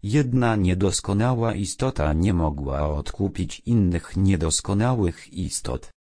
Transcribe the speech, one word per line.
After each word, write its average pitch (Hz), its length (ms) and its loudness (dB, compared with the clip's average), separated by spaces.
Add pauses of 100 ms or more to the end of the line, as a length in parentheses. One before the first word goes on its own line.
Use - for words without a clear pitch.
Jedna 120 540 2
niedoskonała 101 960 2
istota 95 580 -2
nie 90 220 2
mogła 73 540 -2
odkupić 78 760 -6
innych 92 500 2
niedoskonałych 95 1160 0
istot. - 580 -6 (100)